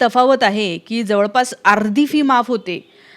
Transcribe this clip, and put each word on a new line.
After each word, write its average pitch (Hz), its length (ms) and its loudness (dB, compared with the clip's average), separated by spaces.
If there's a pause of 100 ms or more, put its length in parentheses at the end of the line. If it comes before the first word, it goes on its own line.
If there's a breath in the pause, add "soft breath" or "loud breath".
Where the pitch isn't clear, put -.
तफावत 254 400 2
आहे 202 360 -2
की 226 240 -6
जवळपास 208 520 -2 (100)
अर्धी 214 420 2
फी 302 160 -2
माफ 247 260 0
होते. 185 420 -6 (260 soft breath)